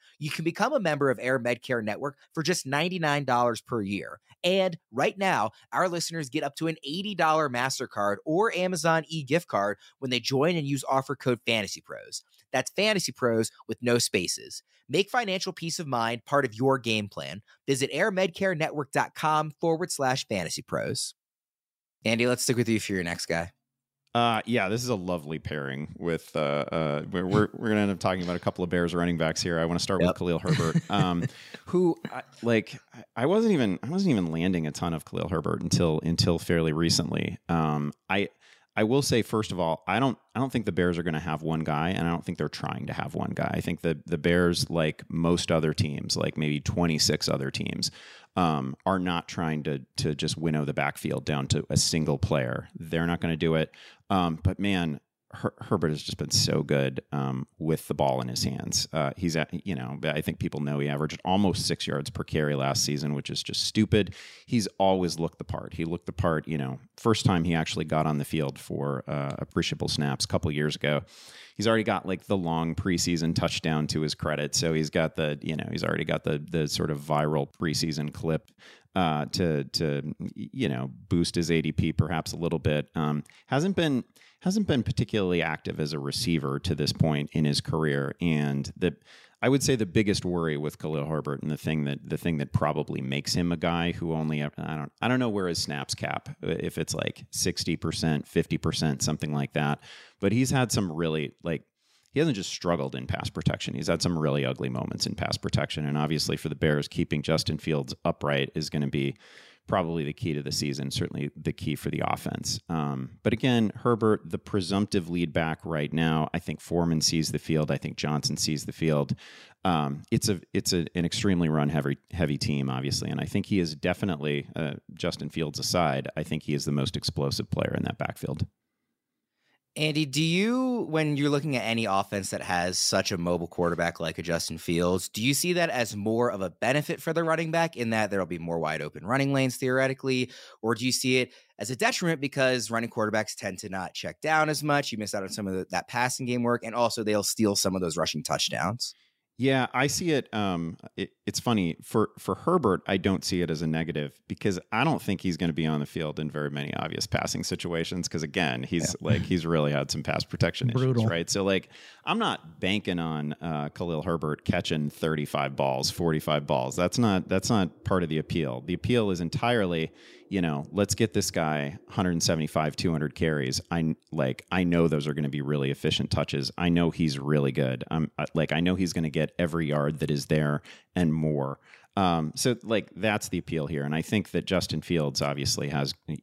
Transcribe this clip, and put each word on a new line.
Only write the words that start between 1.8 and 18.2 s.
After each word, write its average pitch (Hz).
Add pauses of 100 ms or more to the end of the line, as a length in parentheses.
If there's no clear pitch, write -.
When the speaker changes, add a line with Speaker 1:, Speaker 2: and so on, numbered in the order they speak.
Speaker 1:
Network 107 (160)
for 165
just 170
ninety-nine 147
dollars 120
per 117
year. 98 (200)
And 185 (120)
right -
now, 156 (220)
our 170
listeners 165
get 147
up 143
to 160
an 160
eighty 185
dollar 160
MasterCard 120 (100)
or 175
Amazon 165
e-gift 156
card 101 (220)
when 131
they 120
join 139
and 151
use 139
offer 135
code 123
Fantasy 110
Pros. 52 (300)
That's 131
Fantasy 202
Pros 113 (160)
with 110
no 120
spaces. - (260)
Make 180
financial 196
peace 170
of 165
mind 117
part 143
of 113
your 131
game 110
plan. 76 (260)
Visit 131
air 190
medcare 190